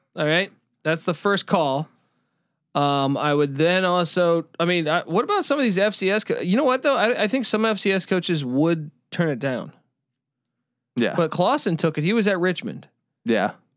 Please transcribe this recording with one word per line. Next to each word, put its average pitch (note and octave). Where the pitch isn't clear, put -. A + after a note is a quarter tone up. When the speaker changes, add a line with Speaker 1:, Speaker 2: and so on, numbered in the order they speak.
Speaker 1:
All D3+
right. F3
That's D#3+
the F3
first G3+
call. D3+
Um, C#3+
I C#3+
would D3
then F3
also, F3
I E3+
mean, E3+
I, E3
what F3+
about G4+
some C#4+
of C#4
these G3
F G3+
C F#3+
S G#3+
co-, -
you F3+
know D4
what, C4
though? C#4
I, G#3+
I G#3
think B3
some G#3+
F A3
C G3
S F#3
coaches F3
would D3+
turn E3+
it C3+
down. C3
Speaker 2:
Yeah. A2+
Speaker 1:
But E3
Clawson G3
took D#3
it. D3
He F#3+
was A3
at F#3+
Richmond. E3+
Speaker 2:
Yeah. G#2